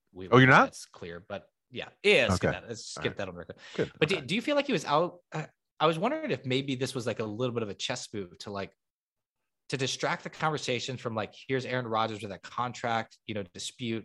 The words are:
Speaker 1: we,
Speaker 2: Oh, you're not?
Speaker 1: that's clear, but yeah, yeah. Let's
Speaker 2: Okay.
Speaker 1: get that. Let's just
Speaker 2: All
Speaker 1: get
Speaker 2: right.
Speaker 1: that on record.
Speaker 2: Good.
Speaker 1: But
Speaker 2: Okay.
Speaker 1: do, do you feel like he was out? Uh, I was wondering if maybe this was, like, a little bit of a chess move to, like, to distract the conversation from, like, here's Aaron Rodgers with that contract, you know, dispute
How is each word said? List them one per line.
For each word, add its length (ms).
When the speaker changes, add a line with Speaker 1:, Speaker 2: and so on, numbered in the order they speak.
Speaker 1:
we, 160
Speaker 2:
Oh, 100
you're 100
not? 180
Speaker 1:
that's 180
clear, 440
but 180
yeah, 160
yeah. 260
Let's 60
Speaker 2:
Okay. 140
Speaker 1:
get 120
that. 80
Let's 160
just 140
Speaker 2:
All 60
Speaker 1:
get 60
Speaker 2:
right. 80
Speaker 1:
that 100
on 60
record. 220
Speaker 2:
Good. 240
Speaker 1:
But 140
Speaker 2:
Okay. 80
Speaker 1:
do, 60
do 80
you 80
feel 140
like 100
he 60
was 120
out? 360
Uh, 140
I 60
was 120
wondering 320
if 140
maybe 300
this 200
was, 120
like, 140
a 40
little 300
bit 80
of 80
a 40
chess 380
move 280
to, 100
like, 200
to 80
distract 460
the 60
conversation 680
from, 160
like, 200
here's 160
Aaron 220
Rodgers 340
with 100
that 120
contract, 720
you 80
know, 100
dispute 500